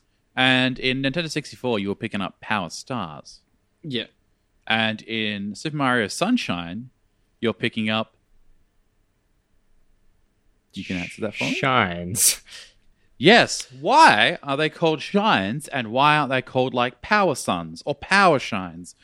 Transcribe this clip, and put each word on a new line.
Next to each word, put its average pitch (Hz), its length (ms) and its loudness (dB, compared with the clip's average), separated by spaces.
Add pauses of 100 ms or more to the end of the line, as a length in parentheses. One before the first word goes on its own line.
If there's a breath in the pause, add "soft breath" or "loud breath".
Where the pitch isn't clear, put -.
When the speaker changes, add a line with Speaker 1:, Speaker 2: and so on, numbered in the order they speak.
(340)
Speaker 1:
And 127 460 2
in 131 240 -2
Nintendo 151 260 -4
sixty-four, 123 500 -4
you 98 100 -2
were 98 60 -4
picking 107 260 -6
up - 180 -8
power 95 300 -4
stars. 85 720 -12 (420)
Speaker 2:
Yeah. 127 220 -6 (600)
Speaker 1:
And 110 360 0
in 104 540 -6
Super 151 200 -8
Mario 123 320 0
Sunshine, 110 840 -4 (520)
you're 113 120 0
picking 110 360 -4
up 110 260 -4 (2500)
You 98 120 -12
can 95 120 -6
answer 87 240 -10
that 104 140 -6
for 131 100 -4
me? 190 100 -4
Speaker 3:
Shines. 95 840 0 (760 loud breath)
Speaker 1:
Yes. 160 500 4 (140)
Why 170 600 6
are 139 160 -4
they 156 120 0
called 156 320 0
shines, 151 640 0
and 117 240 -6
why 147 260 4
aren't 139 140 0
they 131 100 0
called, 127 320 -2
like, 123 280 -2
power 190 340 2
suns 85 500 -6
or 143 80 -4
power 185 460 4
shines 90 640 -8